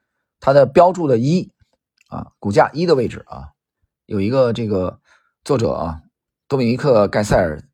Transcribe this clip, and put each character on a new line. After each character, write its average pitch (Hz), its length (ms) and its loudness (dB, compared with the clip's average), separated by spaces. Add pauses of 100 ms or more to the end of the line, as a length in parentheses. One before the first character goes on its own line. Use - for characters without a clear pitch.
(420)
它 139 100 2
的 139 140 6
标 175 260 4
注 175 160 -4
的 123 100 2
一 139 320 -2 (600)
啊， - 280 -14
股 101 140 -6
价 131 220 2
一 170 120 -4
的 165 80 2
位 123 140 0
置 - 200 -12
啊， 71 240 -18 (540)
有 104 140 -8
一 101 100 -2
个 127 220 2
这 113 160 -6
个 92 320 -4 (460)
作 135 120 0
者 95 140 -2
啊， 80 300 -8 (480)
多 135 100 -2
米 123 60 0
尼 120 100 0
克· 123 320 2
盖 107 160 -2
塞 123 140 0
尔 80 260 -4 (100)